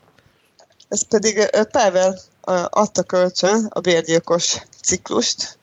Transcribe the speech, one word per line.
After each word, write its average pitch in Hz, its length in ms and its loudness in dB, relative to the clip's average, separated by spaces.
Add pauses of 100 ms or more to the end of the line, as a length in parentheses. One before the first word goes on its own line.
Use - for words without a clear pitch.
(880)
Ez - 180 -4
pedig, 208 300 0
ö, 214 260 2
Pável, 190 560 2 (260)
ö, 180 240 -2
adta 202 340 0
kölcsön 185 680 0
a - 100 -6
bérgyilkos 170 760 0 (240)
ciklust, - 800 -4